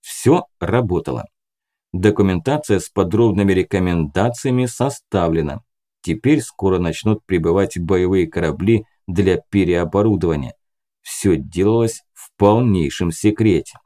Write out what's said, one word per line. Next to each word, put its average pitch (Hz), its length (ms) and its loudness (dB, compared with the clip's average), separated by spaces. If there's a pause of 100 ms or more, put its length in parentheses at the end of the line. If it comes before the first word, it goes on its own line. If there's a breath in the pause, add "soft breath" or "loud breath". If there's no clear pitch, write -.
Всё - 440 0 (140)
работало. 87 680 -4 (680)
Документация 98 840 0
с - 100 -10
подробными 98 640 2
рекомендациями 92 1120 -2
составлена. 85 960 -4 (400)
Теперь 135 400 0
скоро 95 380 -2
начнут 90 460 -2
прибывать 90 540 0
боевые 90 480 2
корабли 87 580 0 (220 soft breath)
для 92 420 0
переоборудования. 87 1040 0 (480)
Всё - 360 0
делалось 107 680 0 (100)
в - 240 -20
полнейшем 101 760 2
секрете. 107 760 0